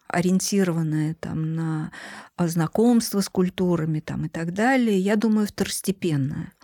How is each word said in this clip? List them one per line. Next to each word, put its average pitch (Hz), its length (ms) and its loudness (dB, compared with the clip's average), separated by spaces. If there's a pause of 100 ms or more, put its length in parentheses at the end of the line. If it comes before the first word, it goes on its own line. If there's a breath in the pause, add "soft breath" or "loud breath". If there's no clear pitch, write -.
ориентированная 165 1080 0
там 160 340 -4
на, 160 380 -4 (460 loud breath)
э, 175 100 2
знакомство 202 760 2
с - 80 -2
культурами 175 720 0
там 139 260 -6
и 151 40 -6
так 165 240 -6
далее, 226 460 2
я 202 160 2
думаю, 214 320 2
второстепенная. 160 1040 -2 (120)